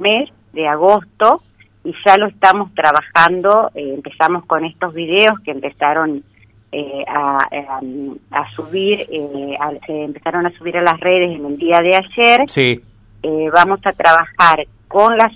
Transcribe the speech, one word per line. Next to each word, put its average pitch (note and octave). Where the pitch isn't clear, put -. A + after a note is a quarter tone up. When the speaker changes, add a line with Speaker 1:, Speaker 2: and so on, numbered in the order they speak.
Speaker 1:
mes G#3+
de D#3
agosto F#3+
y F3
ya G3
lo G#3
estamos F#3+
trabajando. F3
Eh, C#3+
empezamos D#3+
con D#3+
estos E3
videos F#3
que D#3
empezaron, D3
eh, C#3
a, C#3+
a, C#3
a C#3+
subir, F#3+
eh, C#3+
a, D3
se D3+
empezaron E3+
a F3
subir E3+
a F3
las E3+
redes F3
en D3
el C#3+
día E3+
de F3+
ayer. A#3
Speaker 2:
Sí. B2
Speaker 1:
Eh, D#3
vamos F#3
a G3
trabajar E3
con A3
las A3